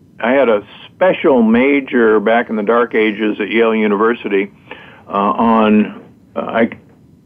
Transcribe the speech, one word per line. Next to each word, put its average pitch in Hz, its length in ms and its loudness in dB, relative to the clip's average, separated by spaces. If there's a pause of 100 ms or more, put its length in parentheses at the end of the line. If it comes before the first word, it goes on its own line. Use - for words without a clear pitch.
(200)
I 113 120 -2
had 135 180 2
a 104 160 0 (200)
special 160 560 0
major 120 800 2
back 113 320 0
in 113 40 -4
the 107 80 -4
dark 117 300 0
ages 110 460 -2
at 101 100 -6
Yale 113 260 0
University, 110 760 -2 (560)
uh, - 40 -16
on, 107 920 0 (320)
uh, - 40 -8
I, - 400 -4 (460)